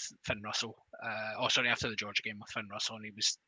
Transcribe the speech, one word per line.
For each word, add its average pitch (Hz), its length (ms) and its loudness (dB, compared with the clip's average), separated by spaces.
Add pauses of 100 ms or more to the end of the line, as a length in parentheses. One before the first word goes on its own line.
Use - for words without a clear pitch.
(240)
Finn 107 200 0
Russell. 110 320 -2 (260)
Uh, 110 380 -4
oh, 123 80 4
sorry, 123 200 6
after 120 200 4
the 110 80 -2
Georgia 104 260 0
game 110 180 -6
with 104 100 -14
Finn 110 200 -2
Russell, 101 260 -2
and 107 80 -8
he 104 100 -8
was - 340 2